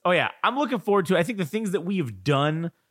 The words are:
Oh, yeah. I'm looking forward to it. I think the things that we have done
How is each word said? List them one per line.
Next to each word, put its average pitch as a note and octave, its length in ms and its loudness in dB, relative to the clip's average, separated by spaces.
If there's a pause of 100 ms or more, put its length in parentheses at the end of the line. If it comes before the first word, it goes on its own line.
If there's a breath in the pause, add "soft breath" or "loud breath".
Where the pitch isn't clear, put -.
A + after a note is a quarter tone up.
Oh, F3 60 4
yeah. D3 180 2 (140)
I'm A#3 140 0
looking C4 220 -2
forward G3+ 280 2
to F#3 80 4
it. E3 40 4
I F3 40 2
think G3 140 -6
the F#3 80 -2
things G#3 260 -4
that F3+ 100 -2
we F#3+ 160 -2
have A2 260 -4
done D3+ 480 0 (200)